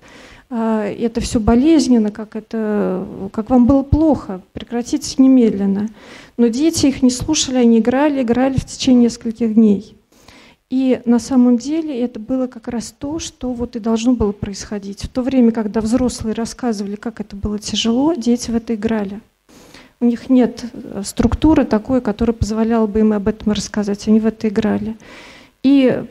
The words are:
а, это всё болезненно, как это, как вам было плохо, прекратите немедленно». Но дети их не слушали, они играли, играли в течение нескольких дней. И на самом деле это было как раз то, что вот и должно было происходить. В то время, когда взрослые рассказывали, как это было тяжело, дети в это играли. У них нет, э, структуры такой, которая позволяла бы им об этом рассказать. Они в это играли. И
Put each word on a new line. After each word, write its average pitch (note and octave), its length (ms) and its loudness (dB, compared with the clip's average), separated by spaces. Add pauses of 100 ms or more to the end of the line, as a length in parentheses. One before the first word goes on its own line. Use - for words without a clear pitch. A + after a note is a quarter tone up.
(480)
а, A3 380 -2
это A3+ 340 -4
всё B3 200 -2
болезненно, A#3+ 720 4
как G#3+ 260 -12
это, G#3 680 -4 (280)
как G#3+ 180 -6
вам B3 160 6
было C#4 160 4
плохо, C#4 580 0 (120)
прекратите - 640 -8
немедленно». G#3+ 720 4 (480)
Но A#3+ 100 4
дети D4 400 0
их C4+ 160 0
не B3+ 80 4
слушали, B3+ 460 -2
они A#3 240 4
играли, C4+ 420 0
играли B3+ 340 0
в - 80 -2
течение B3 400 2
нескольких A3+ 500 -2
дней. G#3+ 420 2 (720)
И C4 340 0
на A#3+ 140 4
самом B3 380 4
деле D4 440 -4
это A#3+ 200 -6
было B3+ 260 -4
как B3 220 -14
раз A#3+ 280 -8
то, - 220 -8
что - 340 -10
вот A#3+ 220 -8
и A#3+ 60 -10
должно A3+ 320 0
было A3+ 200 0
происходить. G3+ 680 -10
В - 60 -8
то B3+ 140 -6
время, B3+ 280 2
когда A3+ 300 -2
взрослые A3+ 540 -2
рассказывали, G#3+ 600 -6
как A3 260 -10
это G#3 140 -14
было G#3 240 -6
тяжело, A3+ 540 0
дети A#3+ 380 -2
в A3+ 40 -2
это A#3 200 -4
играли. G#3 460 -4 (800)
У B3 40 -2
них A#3+ 260 0
нет, B3+ 340 2 (100)
э, - 300 -12
структуры C#4 600 2
такой, B3 360 -2
которая A#3 320 -2
позволяла A3 540 0
бы G#3 140 -2
им G#3+ 120 4
об G3+ 140 -2
этом G#3+ 260 -2
рассказать. G3+ 540 -4
Они A3 140 4
в A3 60 0
это A3 200 -4
играли. G#3 500 -2 (680)
И C4+ 460 4